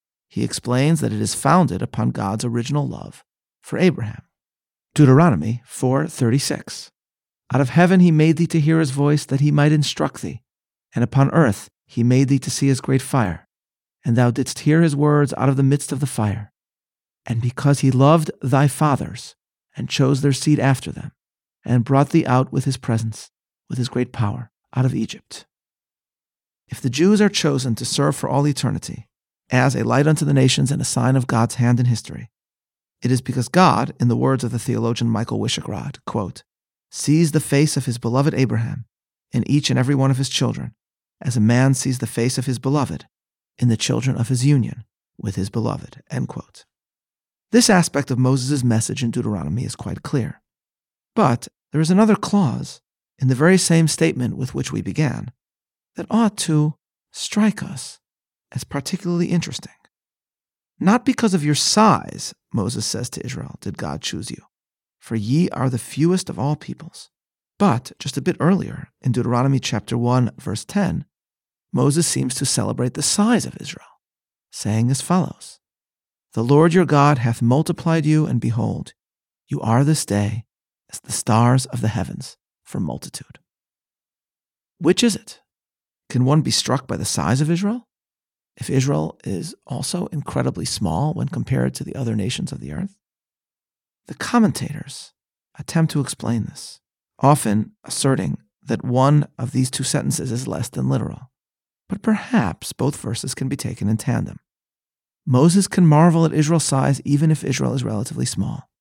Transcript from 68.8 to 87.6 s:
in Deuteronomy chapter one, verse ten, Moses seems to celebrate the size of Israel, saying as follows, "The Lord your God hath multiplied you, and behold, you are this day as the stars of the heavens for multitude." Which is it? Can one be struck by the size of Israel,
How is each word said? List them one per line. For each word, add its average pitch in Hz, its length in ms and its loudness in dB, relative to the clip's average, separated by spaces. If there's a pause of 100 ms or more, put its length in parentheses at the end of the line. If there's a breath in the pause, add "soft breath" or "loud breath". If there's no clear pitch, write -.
in 123 100 0
Deuteronomy 123 480 0
chapter 120 380 -6
one, 120 400 2
verse - 260 -8
ten, - 420 -2 (680)
Moses 151 340 2
seems 131 280 -2
to 139 100 -6
celebrate 123 480 -2
the - 80 -8
size 208 440 0
of - 120 -12
Israel, - 420 -18 (520)
saying 113 380 0
as 135 120 0
follows, - 580 -2 (760)
"The 113 100 -2
Lord 151 300 6
your 180 120 4
God 143 320 4
hath 117 240 -2
multiplied 156 640 0
you, 156 200 4
and 120 140 0
behold, 113 540 -4 (540)
you 139 140 -6
are 117 220 4
this 151 220 0
day 101 400 -2 (440)
as - 120 -16
the - 100 -14
stars 120 560 2
of 120 140 -8
the 110 80 0
heavens - 480 -8 (260)
for - 160 -10
multitude." - 600 -10 (1400)
Which 175 260 2
is 226 120 4
it? - 260 -16 (680)
Can 127 160 0
one 147 160 4
be 104 100 0
struck - 360 -2
by 98 100 -6
the - 80 -6
size 107 360 0
of 151 100 0
Israel, 202 360 -4 (680)